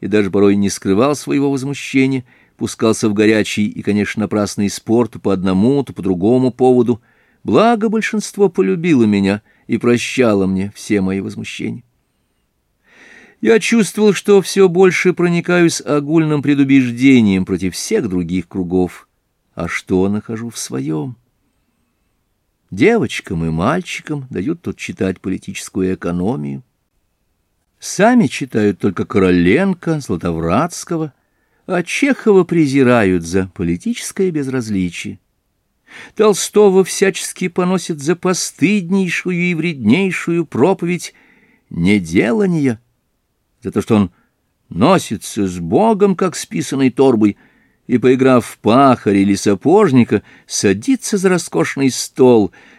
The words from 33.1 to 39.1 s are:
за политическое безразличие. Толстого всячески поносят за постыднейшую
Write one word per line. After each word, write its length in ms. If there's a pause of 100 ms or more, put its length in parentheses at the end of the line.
за 300
политическое 760
безразличие. 880 (960)
Толстого 720
всячески 640
поносят 500
за 160
постыднейшую 1200